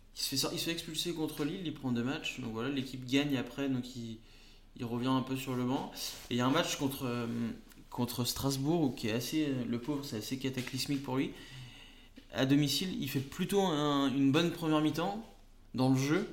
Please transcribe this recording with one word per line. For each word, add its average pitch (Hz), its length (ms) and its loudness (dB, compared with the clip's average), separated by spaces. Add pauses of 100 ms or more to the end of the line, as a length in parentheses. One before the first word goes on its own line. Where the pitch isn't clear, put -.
(140)
il - 60 -8
se - 80 -2
fait 135 80 -2
sor-, 147 160 0
il 156 60 -4
se 147 60 0
fait 165 80 0
expulser 165 420 -4
contre 151 300 -2
Lille, 180 200 -2
il 151 80 -4
prend 127 200 -2
deux 117 120 2
matchs, 143 360 -4
donc 117 120 -6
voilà, 113 160 -2
l'équipe 131 380 -6
gagne 139 300 2
après, 139 320 -2
donc 123 280 -2
il, 113 220 -8 (580)
il 120 80 -6
revient 120 220 -2
un 131 160 4
peu 131 140 -4
sur 131 180 -4
le 123 100 0
banc. 139 260 -2 (400)
Et 120 40 -2
il - 20 2
y 120 40 2
a 123 60 4
un 131 40 4
match 170 260 2
contre, 139 300 -2
hum, 117 460 -2 (360)
contre 120 360 -2
Strasbourg, 139 580 2
où 131 80 4
qui - 180 -4
est 107 40 0
assez, 147 360 0 (180)
le 117 120 -2
pauvre, 139 260 -4
c'est 120 120 -6
assez 131 200 -4
cataclysmique 131 680 -2
pour 127 140 -2
lui. 156 140 0 (1040)
À 127 100 4
domicile, 143 440 4 (120)
il 139 80 -2
fait 135 120 0
plutôt 185 420 2
un, 147 500 4
une 139 200 6
bonne 165 180 6
première 156 300 2
mi-temps 170 440 0 (500)
dans 131 160 4
le 131 60 6
jeu, 151 360 2